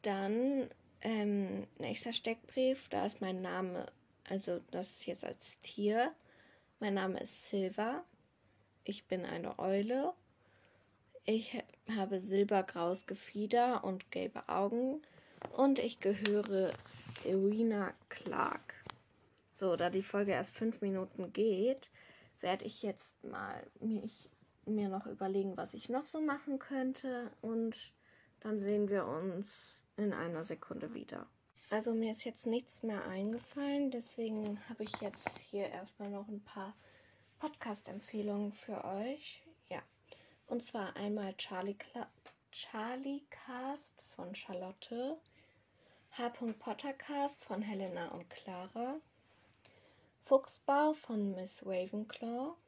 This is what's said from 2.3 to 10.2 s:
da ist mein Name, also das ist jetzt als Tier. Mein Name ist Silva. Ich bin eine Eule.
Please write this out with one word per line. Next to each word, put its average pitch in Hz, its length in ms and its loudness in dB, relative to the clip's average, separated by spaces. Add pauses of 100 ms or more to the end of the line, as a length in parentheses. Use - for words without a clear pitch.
da 196 180 2
ist 208 140 -2
mein 185 200 0
Name, 180 460 -2 (420)
also 185 320 0 (100)
das 180 220 -4
ist - 140 -10
jetzt 175 180 -4
als - 360 -8
Tier. 220 520 2 (680)
Mein 202 160 2
Name 190 260 2
ist - 280 -6
Silva. 214 560 0 (800)
Ich - 200 -4
bin 180 200 -2
eine - 340 -4
Eule. 226 540 4 (1120)